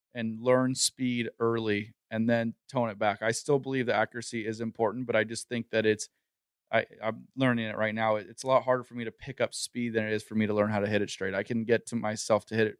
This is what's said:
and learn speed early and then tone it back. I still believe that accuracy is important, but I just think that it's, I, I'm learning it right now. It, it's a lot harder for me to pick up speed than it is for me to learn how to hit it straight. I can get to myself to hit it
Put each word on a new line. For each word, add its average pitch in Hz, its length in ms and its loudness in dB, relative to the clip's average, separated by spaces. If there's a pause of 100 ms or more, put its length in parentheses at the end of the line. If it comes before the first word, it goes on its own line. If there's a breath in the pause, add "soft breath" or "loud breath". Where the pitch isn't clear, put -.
(140)
and 113 260 -6
learn 127 320 4
speed 120 560 -2 (100)
early 110 540 0 (160)
and 113 180 0
then 117 280 2 (120)
tone 120 220 -2
it 101 80 -8
back. 104 240 0
I 110 80 2
still 139 300 0
believe 131 260 -2
that 113 100 0
accuracy 110 520 -2
is 110 120 -6
important, 113 460 -2
but 113 100 0
I 110 80 4
just 110 240 -8
think 117 220 -6
that 110 160 2
it's, 107 240 2 (640)
I, 113 160 2 (160)
I'm 113 320 -6
learning 120 320 2
it 107 100 -6
right 107 160 0
now. 110 220 2
It, 104 120 -4
it's - 160 -18
a 131 40 -4
lot 131 160 4
harder 127 200 0
for 120 120 -18
me 120 80 -8
to 110 80 -6
pick - 280 -12
up 117 140 0
speed 120 400 -4
than 110 120 0
it 107 80 -2
is 107 100 -2
for - 100 -12
me 107 140 4
to 107 80 0
learn 104 160 4
how 104 80 0
to 101 80 2
hit 104 160 2
it - 80 -4
straight. 95 240 -4
I 101 80 0
can 113 200 -2
get 113 240 2
to 120 80 -6
myself 110 520 0
to 110 80 -6
hit 110 100 4
it 104 140 -4